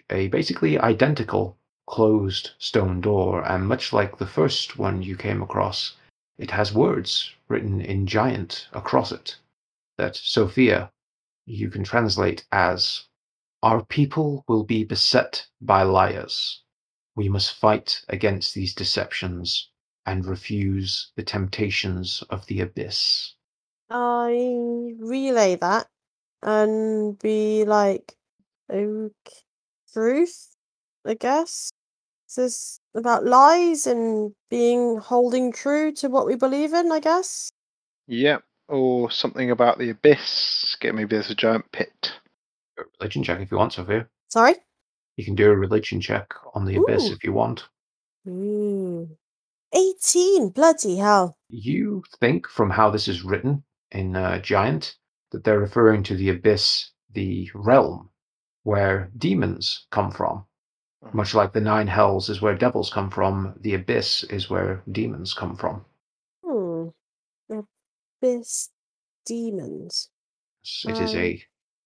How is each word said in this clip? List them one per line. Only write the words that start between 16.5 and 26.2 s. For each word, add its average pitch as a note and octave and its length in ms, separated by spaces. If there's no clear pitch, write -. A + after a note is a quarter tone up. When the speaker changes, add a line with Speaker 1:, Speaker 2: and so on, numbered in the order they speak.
Speaker 1:
We G#2 120
must G2 280
fight - 520
against G2+ 460
these F#2+ 220
deceptions F#2 960
and F#2+ 200
refuse G2 920
the G#2+ 80
temptations F#2+ 1080
of F#2+ 160
the G2 160
abyss." - 720
Speaker 2:
I A#3+ 1120
relay A#3 560
that F#3 320